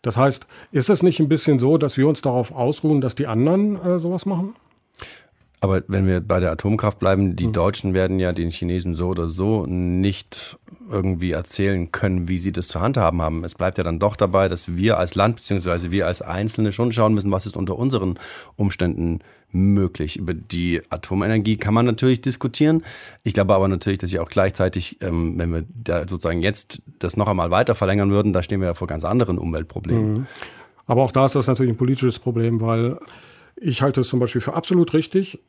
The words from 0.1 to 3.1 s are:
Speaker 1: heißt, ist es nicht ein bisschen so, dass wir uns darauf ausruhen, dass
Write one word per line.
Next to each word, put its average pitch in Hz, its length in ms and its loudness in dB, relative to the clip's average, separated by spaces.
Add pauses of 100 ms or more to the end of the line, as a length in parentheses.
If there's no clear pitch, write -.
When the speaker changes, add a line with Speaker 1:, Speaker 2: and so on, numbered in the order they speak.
Speaker 1:
heißt, 135 300 2 (240)
ist 135 180 2
es 180 140 4
nicht 180 160 4
ein 147 100 4
bisschen 151 300 4
so, 143 180 4
dass 143 180 0
wir 131 120 4
uns 156 140 0
darauf 123 300 0
ausruhen, 143 500 0
dass 123 120 -2